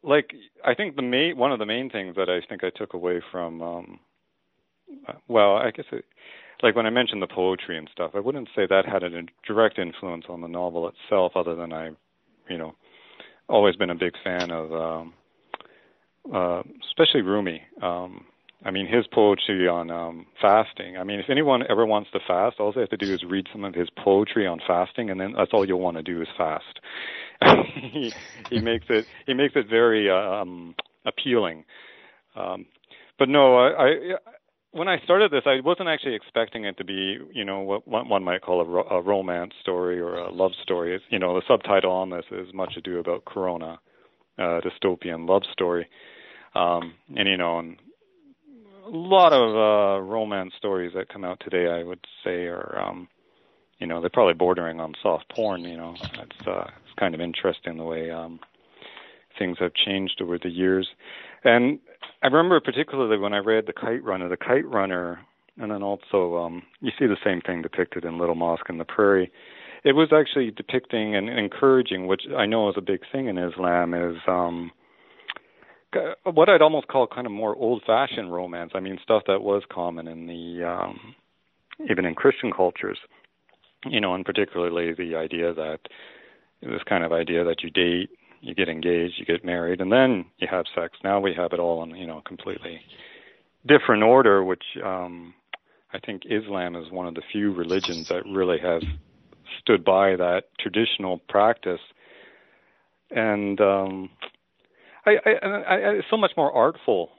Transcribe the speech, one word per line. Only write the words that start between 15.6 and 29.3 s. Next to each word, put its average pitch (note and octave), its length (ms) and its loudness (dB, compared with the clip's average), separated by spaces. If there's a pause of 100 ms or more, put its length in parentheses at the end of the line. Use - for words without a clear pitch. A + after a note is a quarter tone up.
uh, F2+ 300 -2 (240)
especially D3 340 2
Rumi. F#2 400 -2 (180)
Um, F2+ 460 -8 (400)
I F#2+ 60 -4
mean, F#2+ 160 -4
his A2+ 260 2
poetry G2+ 540 4
on, E2+ 240 -2
um, E2+ 340 -10 (160)
fasting. G2+ 560 2
I F#2 60 -8
mean, G2+ 160 -6
if F#2+ 100 -8
anyone C#3 400 2
ever A2+ 160 4
wants G#2 280 0
to G2 140 -2
fast, F#2 320 0
all G#2 140 0
they B2+ 80 -2
have G2+ 80 -2
to A2 80 -4
do G2 160 -2
is F2+ 100 -4
read F#2 280 -4
some G#2 120 -12
of F#2 120 -10
his F2 200 -2
poetry G2+ 520 2
on E2+ 180 -4
fasting, F#2 460 0
and F#2+ 100 -6
then G2 160 -6
that's G2 160 2
all G2+ 100 4
you'll F#2 160 0
wanna E2+ 220 -4
do E2 220 -6
is D#2+ 120 -8
fast. D#2+ 440 -4 (600)
<laughs> - 260 6 (140)
He, A#2+ 320 -6 (380)
he A#2+ 100 0
makes A2+ 300 -2
it, A2 160 4 (220)
he C3 80 0